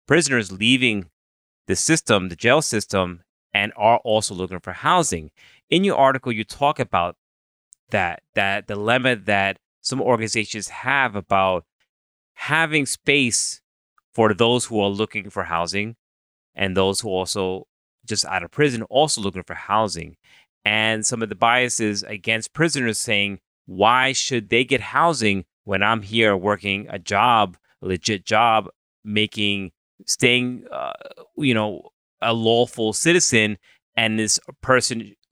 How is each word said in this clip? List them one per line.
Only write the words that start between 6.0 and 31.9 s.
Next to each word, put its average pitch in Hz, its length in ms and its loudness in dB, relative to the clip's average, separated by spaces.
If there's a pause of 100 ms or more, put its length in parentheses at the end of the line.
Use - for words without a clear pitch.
you 107 140 -4
talk - 340 -2
about 87 380 -2 (720)
that, 90 320 -2 (140)
that 101 320 -2
dilemma 117 500 0
that 98 400 0 (240)
some 131 200 -4
organizations 110 680 -2
have 127 480 -2
about 95 480 0 (720)
having 151 500 0
space - 720 0 (540)
for 110 200 4
those 117 320 2
who 110 160 -2
are 101 80 2
looking 104 400 -6
for 98 140 -6
housing 87 520 -4 (580)
and 95 220 -2
those 95 240 2
who 117 80 -6
also 92 580 -4 (400)
just 107 200 -4
out 92 180 -4
of - 80 -14
prison 131 320 0
also 139 380 0
looking 92 220 -6
for - 100 -14
housing. 87 640 -4 (480)
And 110 400 0
some 113 160 -4
of 110 80 -6
the 104 60 -10
biases 117 680 0
against 110 500 -6
prisoners 139 460 -2
saying, 101 400 -2 (260)
"Why 120 460 2
should 120 380 -4
they 120 160 4
get 123 160 0
housing 117 640 0 (180)
when 95 180 -2
I'm 110 200 2
here 104 340 2
working 101 540 -2
a 101 100 -10
job, 101 580 2 (240)
a 95 60 -8
legit 95 380 -4
job, 110 420 2 (380)
making, 104 640 -2 (340)
staying, 123 640 0
uh, - 220 -8 (460)
you 135 160 2
know, 107 380 -4 (300)